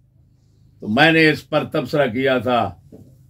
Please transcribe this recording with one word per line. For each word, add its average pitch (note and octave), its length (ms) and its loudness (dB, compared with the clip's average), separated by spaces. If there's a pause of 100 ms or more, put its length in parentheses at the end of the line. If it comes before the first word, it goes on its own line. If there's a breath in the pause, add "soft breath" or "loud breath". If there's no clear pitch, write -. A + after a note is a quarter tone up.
(800)
तो - 80 -10
मैंने D#3 400 4
इस C#3+ 140 -2
पर D3 220 -4
तबसरा C#3+ 420 -2
किया C3 320 -2
था A#2+ 220 0 (680)